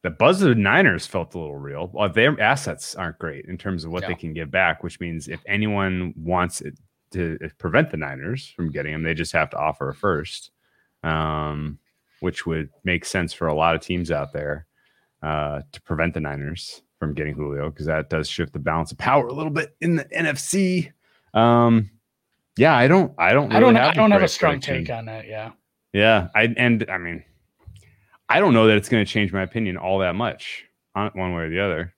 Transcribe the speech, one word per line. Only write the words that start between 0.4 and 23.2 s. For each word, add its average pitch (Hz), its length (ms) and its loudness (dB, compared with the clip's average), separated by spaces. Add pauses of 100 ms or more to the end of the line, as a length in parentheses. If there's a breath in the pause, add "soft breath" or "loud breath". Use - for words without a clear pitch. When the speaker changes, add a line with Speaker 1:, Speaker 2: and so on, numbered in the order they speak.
Speaker 1:
of 180 60 6
the 123 80 6
Niners 104 500 4
felt - 280 -6
a 92 40 -10
little 76 180 -8
real. 69 360 -10
Well, 101 160 0
their 117 320 4
assets 110 560 -2
aren't 85 240 -8
great 76 240 -10
in 90 120 -10
terms 90 280 -6
of 82 80 -10
what 90 100 -4
they 95 60 -8
Speaker 2:
No. 87 80 -4
Speaker 1:
can 80 180 -10
give 80 160 -10
back, 87 320 0
which 87 160 -10
means 82 300 -8
if 76 180 -10
anyone 98 720 -2
wants 87 440 -2
it 71 140 -12 (380)
to, 85 320 -4
uh, 80 40 -12 (100)
prevent 120 340 0
the - 60 -6
Niners 76 500 -8
from 82 240 -6
getting 76 220 -6
him, 80 100 -4
they 82 100 -2
just 80 180 -4
have 80 180 0
to - 60 -10
offer 71 340 -4
a 71 40 -12
first, 85 560 -4 (540)
um, 76 760 -4 (400)
which - 280 -6
would 80 240 -4 (120)
make 87 220 -2
sense 87 280 -4
for - 140 -4
a 78 80 0
lot 80 220 2
of 78 40 -4
teams 87 300 -6
out 71 220 -4
there, 73 340 -8 (560)
uh, 76 480 -4
to - 120 -20
prevent 80 320 -2
the 85 60 -6
Niners 73 640 -10 (160)
from 76 160 -6
getting 76 200 -6
Julio, 71 360 -6
'cause 76 160 -10
that 78 240 -4
does 80 180 -2
shift - 260 -6
the 76 40 -8
balance 78 320 -2
of - 80 -16
power 127 300 0
a 123 40 -10
little 156 200 -6
bit 151 280 -6
in 170 160 0
the 143 160 -6
N 165 140 -4
F 143 120 -4
C. 185 520 -2 (420)
Um, 117 580 4 (680)
yeah, 147 180 6
I 123 140 6
don't, 170 300 4
I 87 140 4